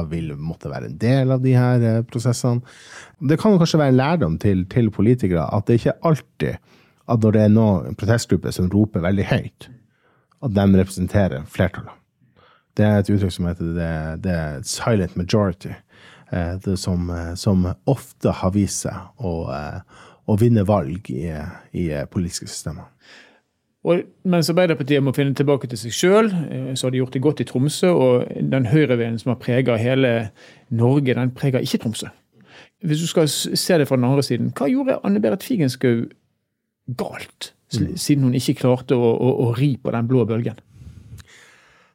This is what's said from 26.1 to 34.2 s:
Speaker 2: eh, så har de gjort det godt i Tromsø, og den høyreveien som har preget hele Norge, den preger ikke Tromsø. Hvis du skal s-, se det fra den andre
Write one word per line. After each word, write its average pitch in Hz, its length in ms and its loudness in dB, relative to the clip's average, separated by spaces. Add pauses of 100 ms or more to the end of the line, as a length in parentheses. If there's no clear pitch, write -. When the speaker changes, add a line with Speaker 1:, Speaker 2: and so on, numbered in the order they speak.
Speaker 2:
eh, 131 300 -8
så - 80 -4
har 127 60 0
de 131 100 0
gjort 127 100 -4
det 131 100 -4
godt 143 200 0
i - 20 -2
Tromsø, 147 460 0
og 127 380 4 (220)
den 127 160 0
høyreveien 117 520 2
som 120 160 -2
har - 80 -6
preget 123 380 0
hele 120 500 0 (400)
Norge, 123 440 2
den 123 180 0
preger 127 280 0
ikke 127 220 -4
Tromsø. - 240 -6 (760)
Hvis 156 200 -2
du 170 40 -4
skal 165 180 2
s-, - 240 -2 (100)
se 180 200 2
det 135 100 2
fra 135 80 2
den 123 100 2
andre 139 160 2